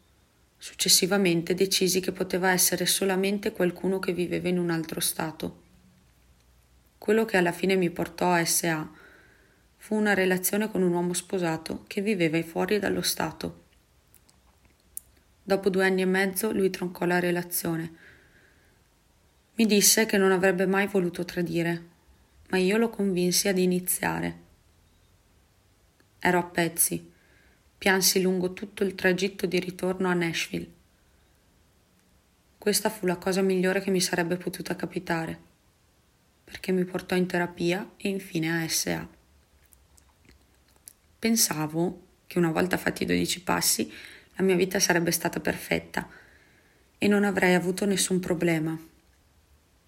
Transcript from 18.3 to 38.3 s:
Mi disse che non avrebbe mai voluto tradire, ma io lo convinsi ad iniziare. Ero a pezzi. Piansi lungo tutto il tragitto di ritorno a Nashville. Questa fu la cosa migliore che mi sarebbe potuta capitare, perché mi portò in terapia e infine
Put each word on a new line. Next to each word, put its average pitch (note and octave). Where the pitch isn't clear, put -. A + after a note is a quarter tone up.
Mi A3+
disse G#3
che G#3+
non F#3+
avrebbe F#3
mai F#3+
voluto F3
tradire, E3+
ma F#3+
io F#3
lo A3+
convinsi F3+
ad F#3+
iniziare. F3
Ero F3+
a F3
pezzi. E3+
Piansi F#3+
lungo F#3
tutto G3+
il F#3+
tragitto F#3+
di F3+
ritorno F#3
a F3+
Nashville. E3+
Questa G#3
fu -
la F3
cosa F#3+
migliore F#3+
che F#3+
mi F3+
sarebbe F3
potuta F3+
capitare, E3+
perché -
mi F3+
portò F3+
in F3+
terapia F3
e -
infine E3